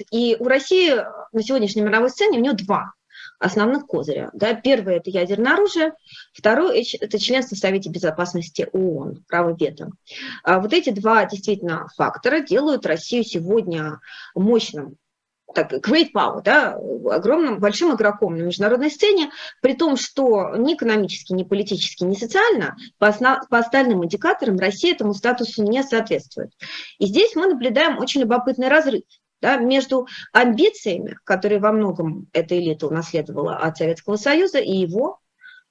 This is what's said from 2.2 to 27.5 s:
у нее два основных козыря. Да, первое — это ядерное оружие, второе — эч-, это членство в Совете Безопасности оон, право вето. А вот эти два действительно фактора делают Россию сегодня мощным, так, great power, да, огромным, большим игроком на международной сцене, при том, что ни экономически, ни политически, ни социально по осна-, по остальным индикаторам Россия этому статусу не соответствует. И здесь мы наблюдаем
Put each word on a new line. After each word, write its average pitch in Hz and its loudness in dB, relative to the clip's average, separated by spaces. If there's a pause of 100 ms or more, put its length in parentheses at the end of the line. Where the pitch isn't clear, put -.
у 233 2
нее 277 2
два 190 -2 (460)
основных 226 0
козыря. 143 -4
Да, 226 -2
первое — 226 2
это 185 -6
ядерное 196 0
оружие, 349 2 (400)
второе — 254 2
эч-, - -4
это 214 -2
членство 240 -2
в - -10
Совете 190 -2
Безопасности 170 -4
оон, 170 -4
право 170 0
вето. 160 -6 (540)
А 185 4
вот 214 -2
эти 330 2
два 214 2
действительно 190 -4 (100)
фактора - -2
делают 262 0
Россию 180 -2
сегодня 165 -2 (360)
мощным, 190 0 (580)
так, 165 0
great 285 2
power, 147 -2
да, 254 2 (320)
огромным, 220 0
большим 208 2
игроком 208 0
на 165 -4
международной 214 0
сцене, 370 2 (300)
при 269 2
том, 302 2
что 226 0
ни 269 2
экономически, 214 -2
ни 185 0
политически, 196 -4
ни 190 0
социально 240 0 (220)
по 208 4
осна-, 247 2 (100)
по 240 4
остальным 233 2
индикаторам 208 0
Россия 202 0
этому 208 0
статусу 226 -2
не 226 2
соответствует. 226 -4 (480)
И 202 0
здесь 339 2
мы 339 2
наблюдаем 269 2